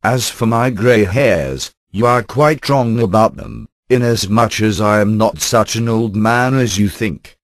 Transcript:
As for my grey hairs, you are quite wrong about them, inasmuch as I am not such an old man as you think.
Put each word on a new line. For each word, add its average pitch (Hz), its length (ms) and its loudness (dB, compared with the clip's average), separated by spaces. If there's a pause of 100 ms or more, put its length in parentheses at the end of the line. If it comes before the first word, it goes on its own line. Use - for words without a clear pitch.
As 117 240 -2
for - 160 -6
my 113 240 0
grey 113 360 2
hairs, 87 640 -2 (180)
you 104 160 -2
are 120 180 2
quite 147 440 0
wrong 120 320 0
about 110 380 2
them, 110 320 -14 (200)
inasmuch 113 680 0
as 107 220 0
I 107 180 2
am 104 180 2
not 110 220 0
such - 380 0
an 117 100 -2
old 113 260 -2
man 120 420 0
as 117 220 0
you 101 120 2
think. - 540 -8